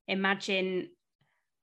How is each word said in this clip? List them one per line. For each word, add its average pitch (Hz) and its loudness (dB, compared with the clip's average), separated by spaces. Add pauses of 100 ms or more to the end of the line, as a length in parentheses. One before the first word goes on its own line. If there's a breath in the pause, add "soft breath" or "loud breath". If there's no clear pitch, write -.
imagine, 190 0 (720)